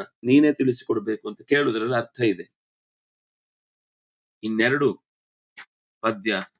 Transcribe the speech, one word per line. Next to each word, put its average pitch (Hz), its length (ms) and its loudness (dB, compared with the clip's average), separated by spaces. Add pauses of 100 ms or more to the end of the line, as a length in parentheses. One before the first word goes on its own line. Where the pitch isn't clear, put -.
ನೀನೇ 143 500 4
ತಿಳಿಸಿಕೊಡ್ಬೇಕು 113 760 -4
ಅಂತ 104 140 -14
ಕೇಳುವುದರಲ್ಲಿ 123 540 0
ಅರ್ಥ 120 240 -6
ಇದೆ. 98 380 -2 (1800)
ಇನ್ನೆರಡು 113 600 0 (1000)
ಪದ್ಯ 104 460 -4 (140)